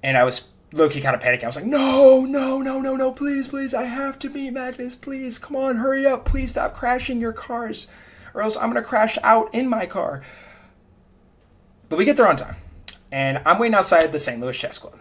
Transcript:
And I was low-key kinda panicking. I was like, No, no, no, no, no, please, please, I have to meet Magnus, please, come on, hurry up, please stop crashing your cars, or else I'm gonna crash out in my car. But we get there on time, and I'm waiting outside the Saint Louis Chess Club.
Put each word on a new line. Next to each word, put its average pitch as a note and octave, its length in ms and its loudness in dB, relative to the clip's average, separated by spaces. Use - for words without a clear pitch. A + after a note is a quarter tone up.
And C3+ 140 2
I B2 60 8
was B2+ 240 0
low-key D3 280 2
kinda C3 160 2
panicking. B2 260 0
I A#2 40 -4
was B2 80 -4
like, C#3+ 100 -8
No, C4 600 6
no, C4+ 360 -2
no, C4 180 -4
no, C4+ 160 -2
no, C4 160 0
please, C#4 360 -4
please, C4+ 260 -8
I A#3+ 100 -2
have C4+ 360 -8
to C#4 100 -10
meet C#4 220 -10
Magnus, B3+ 440 -10
please, C4 440 -12
come - 160 -14
on, C4 220 -2
hurry C4+ 280 0
up, C4+ 200 2
please C4 260 0
stop - 240 -4
crashing B3+ 440 -2
your A3+ 140 -4
cars, A3+ 540 -8
or - 80 -6
else G#3+ 160 -2
I'm A3+ 120 -4
gonna A#3 140 -2
crash A3 400 0
out A3 300 4
in B3 140 -2
my A3 180 -2
car. D#3+ 360 -6
But D#3 80 -4
we F#3 80 2
get C#4 120 4
there A#3 100 6
on G3+ 100 6
time, - 180 -10
and C3+ 340 -2
I'm E3+ 120 6
waiting A3+ 160 2
outside E3+ 380 4
the D3 80 -4
Saint A#2+ 220 -4
Louis B2 160 -6
Chess - 200 -10
Club. - 240 -18